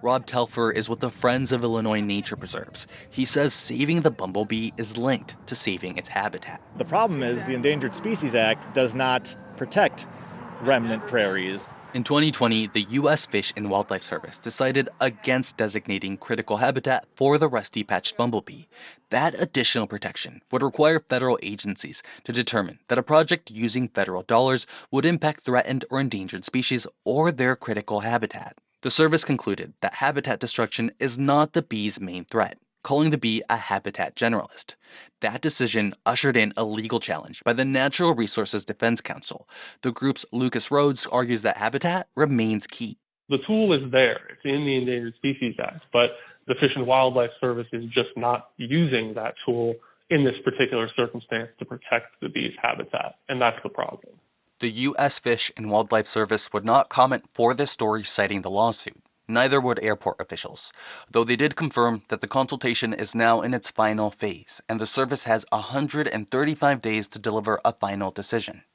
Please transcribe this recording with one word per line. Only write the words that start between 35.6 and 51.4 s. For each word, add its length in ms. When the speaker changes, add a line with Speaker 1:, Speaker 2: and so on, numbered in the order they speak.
Speaker 1:
ushered 320
in 180
a 100
legal 360
challenge 440
by 100
the 100
Natural 500
Resources 520
Defense 340
Council. 480
The 100
group's 420
Lucas 380
Rhodes 360
argues 360
that 140
habitat 580
remains 520
key. 320
Speaker 3:
The 160
tool 260
is 180
there. 380
It's 160
in 220
the 100
Endangered 380
Species 440
Act, 360
but 160
the 140
Fish 160
and 100
Wildlife 440
Service 320
is 140
just 300
not 420
using 560
that 200
tool 280
in 120
this 220
particular 500
circumstance 540